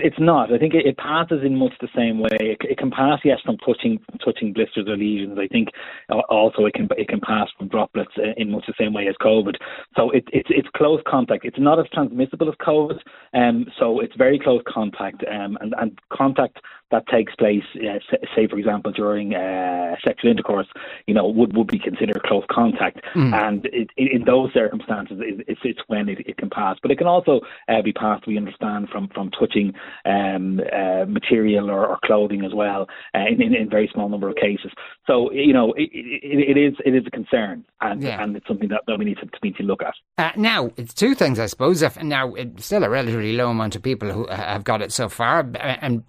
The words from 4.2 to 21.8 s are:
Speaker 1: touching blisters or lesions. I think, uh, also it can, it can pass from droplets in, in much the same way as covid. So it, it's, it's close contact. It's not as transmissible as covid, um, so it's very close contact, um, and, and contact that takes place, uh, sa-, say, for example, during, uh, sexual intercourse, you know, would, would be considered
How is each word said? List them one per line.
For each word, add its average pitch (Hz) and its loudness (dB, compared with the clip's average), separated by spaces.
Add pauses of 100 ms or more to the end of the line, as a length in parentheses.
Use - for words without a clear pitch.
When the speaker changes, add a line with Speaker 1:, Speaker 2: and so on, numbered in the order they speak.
Speaker 1:
touching 110 -2
blisters 107 -2
or 104 -4
lesions. 101 -2
I 98 -2
think, 113 0 (400)
uh, 110 2
also 110 4
it 107 2
can, 107 -2
it 107 -2
can 104 -2
pass 107 0 (100)
from 98 -8
droplets 107 -2
in, 107 -2
in 107 -4
much 104 -4
the 107 -8
same 107 0
way 101 -2
as 95 -2
covid. 107 4 (400)
So 117 2
it, 123 2
it's, - 0
it's - 4
close 151 4
contact. 123 0
It's 120 -8
not 147 6
as 151 0
transmissible 135 -2
as 147 -6
covid, 151 0 (340)
um, 120 2 (120)
so 117 2
it's 113 -6
very 135 6
close 123 2
contact, 101 -6
um, 101 -6
and, 110 -6
and 113 -4 (140)
contact 135 0 (340)
that 113 0
takes 113 2
place, 104 2 (140)
uh, 104 -4 (140)
sa-, 107 -2
say, 110 4
for 101 -2
example, 104 -2
during, 104 -2
uh, 90 -2 (100)
sexual 117 2
intercourse, 101 0 (400)
you 107 2
know, 101 4
would, 110 4
would 110 4
be 98 0
considered - -2